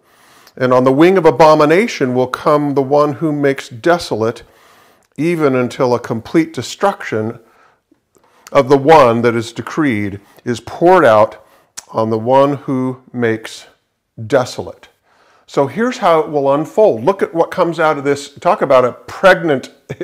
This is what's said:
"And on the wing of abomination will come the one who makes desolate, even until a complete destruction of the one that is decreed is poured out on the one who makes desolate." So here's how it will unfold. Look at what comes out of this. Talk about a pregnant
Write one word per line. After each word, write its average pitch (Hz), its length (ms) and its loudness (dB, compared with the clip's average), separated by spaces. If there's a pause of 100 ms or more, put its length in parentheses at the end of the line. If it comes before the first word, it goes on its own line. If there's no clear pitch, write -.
(560)
"And 127 180 0
on 127 80 4
the 131 100 2
wing 170 240 4
of 180 80 2
abomination 156 920 2
will 127 120 0
come 147 480 -2
the 139 80 0
one 147 320 0
who 160 180 -4
makes 143 360 -2
desolate, 120 720 -4 (760)
even 156 380 0
until 123 400 -2
a 117 60 -2
complete 156 520 -4
destruction 117 840 -6 (1120)
of 139 180 2
the 139 80 4
one 135 460 4
that 120 140 0
is 117 160 -6
decreed 104 680 -4 (240)
is 120 140 -4
poured 175 460 2
out 107 400 2 (460)
on 110 200 -4
the 113 80 -2
one 135 360 2
who 131 480 -6 (100)
makes 113 540 -6 (600)
desolate." 110 640 -4 (580)
So 139 220 -2
here's 233 300 -6
how 170 220 2
it 156 80 -4
will 143 240 -2
unfold. 147 520 0
Look 196 180 0
at - 120 -6
what 165 160 0
comes 170 300 -2
out 156 160 0
of 139 80 -8
this. 139 240 -4
Talk - 320 -2
about 135 240 2
a 120 80 -2
pregnant 170 800 0 (340)